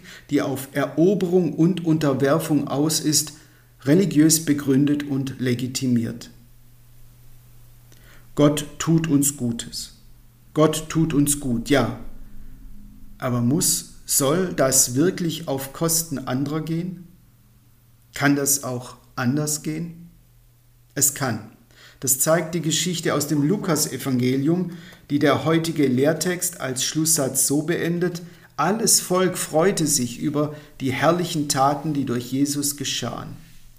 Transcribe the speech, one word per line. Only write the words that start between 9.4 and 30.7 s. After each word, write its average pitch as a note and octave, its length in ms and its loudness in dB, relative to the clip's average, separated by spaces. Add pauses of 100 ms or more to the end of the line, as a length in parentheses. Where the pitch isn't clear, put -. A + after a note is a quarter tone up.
Gott D#3 340 2
tut D#3+ 240 2
uns C#3 260 2
gut, A#2+ 300 -2
ja. A#2+ 300 2 (1160)
Aber B2 220 -2
muss, - 540 0 (120)
soll E3 480 0
das C3 400 2
wirklich E3+ 540 0
auf C3+ 240 -4
Kosten E3 480 -2
anderer C#3 400 -4
gehen? E3 480 -6 (1080)
Kann C#3+ 220 2
das C#3 300 0
auch B2 320 -8 (180)
anders D3 480 -2
gehen? E3 460 -8 (880)
Es - 180 0
kann. A#2+ 380 -4 (500)
Das - 180 0
zeigt E3 360 2
die E3 60 -2
Geschichte D#3 520 -2
aus C#3+ 140 -2
dem D3+ 140 2
Lukasevangelium, C#3 1300 0 (380)
die C#3+ 80 0
der C#3 280 2
heutige D#3+ 420 2
Lehrtext D#3+ 720 0
als C3 240 -4
Schlusssatz D3 640 0
so C#3+ 140 0
beendet: E3+ 600 -2 (360)
„Alles G3 420 2
Volk F3+ 380 0
freute E3 500 2
sich B2 320 -2
über D3 340 0 (280)